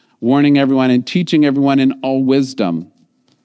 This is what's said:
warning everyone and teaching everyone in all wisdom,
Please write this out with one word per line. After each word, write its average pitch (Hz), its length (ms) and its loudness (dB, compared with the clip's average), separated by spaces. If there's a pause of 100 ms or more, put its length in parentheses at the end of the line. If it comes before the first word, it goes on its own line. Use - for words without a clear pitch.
(220)
warning 143 360 2
everyone 131 320 0
and 123 160 0
teaching 165 400 0
everyone 139 320 0
in 131 240 0
all 135 200 -2
wisdom, 127 680 -2 (540)